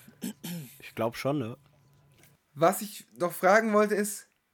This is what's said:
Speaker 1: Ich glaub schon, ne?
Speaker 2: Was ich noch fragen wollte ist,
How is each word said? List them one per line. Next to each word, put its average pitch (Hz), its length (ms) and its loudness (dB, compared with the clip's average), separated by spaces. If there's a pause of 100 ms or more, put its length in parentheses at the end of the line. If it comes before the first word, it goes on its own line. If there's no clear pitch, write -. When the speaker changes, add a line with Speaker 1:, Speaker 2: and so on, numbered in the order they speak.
(800)
Speaker 1:
Ich - 160 -20
glaub 117 200 -2
schon, 143 240 -4
ne? 117 180 -8 (960)
Speaker 2:
Was 170 280 2
ich - 240 -14 (120)
noch 170 140 -2
fragen 214 420 4
wollte 208 220 4
ist, 208 320 -4 (260)